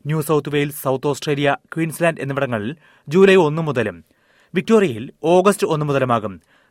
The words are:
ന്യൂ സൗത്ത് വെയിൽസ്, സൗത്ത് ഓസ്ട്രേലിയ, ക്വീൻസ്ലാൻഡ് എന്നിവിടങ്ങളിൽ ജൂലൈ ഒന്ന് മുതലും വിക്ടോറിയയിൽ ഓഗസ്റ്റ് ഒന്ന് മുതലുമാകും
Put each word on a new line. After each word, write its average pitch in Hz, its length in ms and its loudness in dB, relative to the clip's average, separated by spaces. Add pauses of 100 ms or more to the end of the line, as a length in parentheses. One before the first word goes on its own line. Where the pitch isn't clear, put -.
ന്യൂ 156 160 -2
സൗത്ത് 151 260 0
വെയിൽസ്, 147 340 -4
സൗത്ത് 135 240 -2
ഓസ്ട്രേലിയ, 143 500 -2 (180)
ക്വീൻസ്ലാൻഡ് 165 460 -2
എന്നിവിടങ്ങളിൽ 135 560 -4 (320)
ജൂലൈ 190 260 6
ഒന്ന് 160 280 2
മുതലും 113 420 -4 (500)
വിക്ടോറിയയിൽ 175 580 0 (120)
ഓഗസ്റ്റ് 185 420 4
ഒന്ന് 151 200 -2
മുതലുമാകും 120 540 -2 (300)